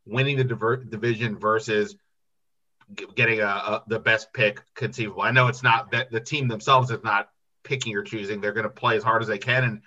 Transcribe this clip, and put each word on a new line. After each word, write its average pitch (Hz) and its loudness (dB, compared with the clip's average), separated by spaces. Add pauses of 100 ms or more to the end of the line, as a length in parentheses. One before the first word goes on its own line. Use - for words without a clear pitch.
winning 135 0
the 131 2
diver-, 117 0
division 113 -4
versus 107 0 (1000)
g-, 95 -12 (100)
getting 113 2
a, 104 2
a, 101 -2
the 110 -2
best 113 0
pick 104 0 (140)
conceivable. 101 -6
I 113 2
know 127 6
it's 127 -2
not 117 2
that 120 -2
the 113 -2
team 143 -4
themselves 123 2
is 107 -6
not 104 -2 (340)
picking 123 -4
or 101 0
choosing. 104 -6
They're 104 -2
gonna 107 -2
play 117 0
as 101 -2
hard 113 2
as 107 -4
they 104 -2
can, 127 0
and 107 -2